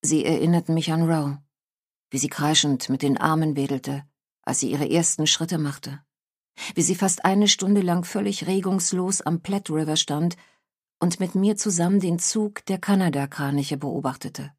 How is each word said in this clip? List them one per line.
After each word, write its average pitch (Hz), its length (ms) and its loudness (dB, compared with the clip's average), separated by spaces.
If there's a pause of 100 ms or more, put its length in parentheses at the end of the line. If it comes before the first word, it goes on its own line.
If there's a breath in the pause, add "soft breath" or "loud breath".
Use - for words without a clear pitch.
Sie 147 220 2
erinnerten 165 500 2
mich 165 180 0
an 165 180 2
Roe, 143 320 -2 (680)
wie 135 80 -4
sie 143 100 -2
kreischend 147 600 0
mit 131 140 -2
den 143 160 2
Armen 160 380 2
wedelte, 139 480 -4 (380)
als - 180 -2
sie 113 100 -2
ihre 143 200 -2
ersten 165 360 2
Schritte 165 320 0
machte, 143 460 -6 (720 loud breath)
wie 170 80 0
sie 180 120 2
fast - 300 0
eine 196 240 4
Stunde 196 320 4
lang 180 240 2
völlig 202 420 -4
regungslos 185 760 0
am 165 180 0
Platte 196 320 -4
River 156 240 0
stand 165 400 0 (640 soft breath)
und 170 200 0
mit 185 140 -4
mir 202 220 4
zusammen 190 440 2
den 175 180 0
Zug 208 480 -2
der 190 120 -2
Kanadakraniche 143 1000 0
beobachtete. 139 840 -6